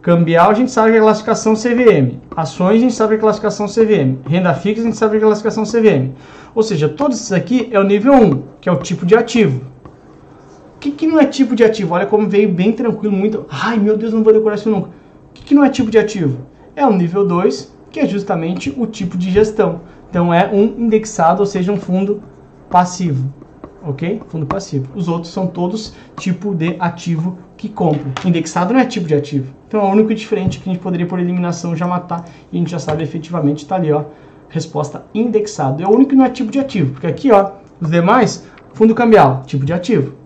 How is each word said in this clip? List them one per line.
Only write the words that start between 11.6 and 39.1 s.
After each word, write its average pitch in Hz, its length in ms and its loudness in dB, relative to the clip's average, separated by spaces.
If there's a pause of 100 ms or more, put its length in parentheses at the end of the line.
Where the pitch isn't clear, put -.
ativo? 196 300 0
Olha 185 100 0
como 208 240 0
veio 202 240 2
bem 175 180 0
tranquilo, 214 460 -2
muito, 214 340 -2
ai 226 280 -4
meu 208 180 2
Deus, 220 160 -4
não 220 100 0
vou 220 120 6
decorar 214 220 2
isso 214 120 -4
nunca. 202 200 -2
O - 440 -20
que - 140 -20
que 294 80 2
não 285 100 6
é 254 60 4
tipo 214 200 -2
de 214 60 2
ativo? 160 440 0 (360)
É 285 100 0
o 226 60 4
nível 185 340 0
dois, 180 480 -2 (160)
que - 80 -12
é 277 80 2
justamente 185 680 -4
o 240 100 -2
tipo 185 300 -8
de 180 140 -2
gestão. 202 500 0 (300)
Então 175 240 0
é 185 180 2
um 202 120 4
indexado, 214 760 0
ou 202 60 2
seja, 196 260 -2
um 202 60 -2
fundo 196 440 -2 (460)
passivo. 170 640 0 (540)
Ok? 170 420 -6
Fundo 156 180 -6
passivo. - 480 -6
Os 180 140 -4
outros 170 240 -4
são 190 140 -4
todos 180 480 -6 (220)
tipo 190 380 -4
de 165 240 -2
ativo 170 600 -4 (180)
que - 120 -12
compra. 147 380 -4 (180)
Indexado 180 480 -2
não 262 80 4
é 254 60 2
tipo 190 200 -6
de 151 80 0
ativo. 139 380 -4 (160)
Então 214 120 -2
é 202 40 0
o 190 40 2
único 214 260 2
diferente 190 440 -4
que - 100 -10
a 185 40 -2
gente 175 100 -6
poderia, 175 240 -4
por 180 120 -6
eliminação, 175 580 -4
já 175 100 -4
matar 180 380 -6 (260)
e 175 60 -6
a - 20 -2
gente 170 120 -2
já 175 80 -6
sabe 156 240 -4
efetivamente, 151 640 -4
tá 190 100 -4
ali, 160 160 0
ó, 147 120 0 (440)
resposta 151 560 -8 (100)
indexado. 208 680 -2
É 190 40 -2
o 202 40 2
único 262 200 6
que 269 60 4
não 262 80 8
é 247 60 2
tipo 240 200 -6
de 269 80 -2
ativo, 180 340 -2
porque - 140 -8
aqui, 240 240 0
ó, 196 220 6 (280)
os 156 100 -4
demais, 185 560 2 (260)
fundo 220 220 4
cambial, 208 500 4